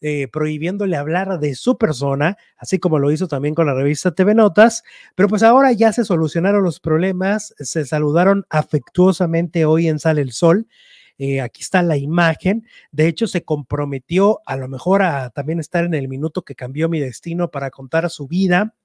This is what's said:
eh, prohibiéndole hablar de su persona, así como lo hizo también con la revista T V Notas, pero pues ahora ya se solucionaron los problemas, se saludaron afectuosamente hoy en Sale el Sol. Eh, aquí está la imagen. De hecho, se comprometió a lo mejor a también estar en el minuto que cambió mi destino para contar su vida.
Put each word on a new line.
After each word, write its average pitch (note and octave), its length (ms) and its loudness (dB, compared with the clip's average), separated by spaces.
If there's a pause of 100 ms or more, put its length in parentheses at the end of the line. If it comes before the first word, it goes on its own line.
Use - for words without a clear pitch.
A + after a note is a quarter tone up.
eh, D3 260 -4
prohibiéndole D#3+ 680 -4
hablar E3 460 -4
de D3 140 -2
su A#3+ 240 -2
persona, C#3 580 0 (220)
así F3 200 -4
como D#3 200 0
lo C#3+ 120 2
hizo D#3 180 -2
también D3 260 -4
con E3 100 0
la D3 80 2
revista C#3+ 420 -2
T F#3 100 2
V G#3+ 100 4
Notas, A3 500 4 (300)
pero F#3+ 120 2
pues G3 160 0
ahora B3+ 300 6
ya A3 180 4
se G#3+ 140 0
solucionaron F3 580 0
los F3 180 -2
problemas, F#3 760 -2
se C#3+ 280 -6
saludaron E3 640 2
afectuosamente E3 1120 0
hoy D#3+ 240 2
en D#3 100 0
Sale D#3 220 0
el C3+ 120 -4
Sol. F3 340 2 (500)
Eh, C#3 240 -4
aquí - 220 -8
está F3+ 200 0
la E3 140 0
imagen. E3+ 680 -2 (260)
De D#3 160 2
hecho, F#3 180 -2
se - 160 -4
comprometió D3 1000 -2
a C3+ 140 -8
lo C3 100 -8
mejor F3+ 320 -2
a C#3+ 300 -2
también D#3 300 -6
estar E3+ 260 -2
en E3+ 80 -2
el C3+ 140 -4
minuto C#3 340 -6
que - 120 -16
cambió C#3+ 360 -4
mi D#3+ 100 -2
destino E3 500 -6
para C3+ 200 -8
contar D#3+ 400 -4
su C#3 180 -12
vida. F#3 460 0 (100)